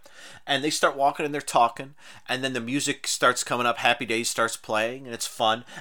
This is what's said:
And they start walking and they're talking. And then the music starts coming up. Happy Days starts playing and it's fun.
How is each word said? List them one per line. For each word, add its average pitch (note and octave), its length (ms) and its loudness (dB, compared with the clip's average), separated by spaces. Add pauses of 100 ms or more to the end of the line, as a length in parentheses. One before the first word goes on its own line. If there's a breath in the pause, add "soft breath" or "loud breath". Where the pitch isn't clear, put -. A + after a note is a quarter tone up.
(480 loud breath)
And C#3 160 0
they D3+ 80 0
start D3 260 0
walking C#3+ 280 2
and C#3+ 80 -4
they're C#3+ 80 -4
talking. C3+ 520 2 (340 loud breath)
And B2+ 160 -2
then C3 100 -2
the B2 60 -2
music C3+ 460 -2
starts - 380 2
coming B2 240 0
up. A#2+ 100 2
Happy A#2+ 280 2
Days A2+ 240 -2
starts A2+ 280 0
playing A#2 480 -2
and A#2 80 -10
it's - 140 -8
fun. A#2 360 0 (180 loud breath)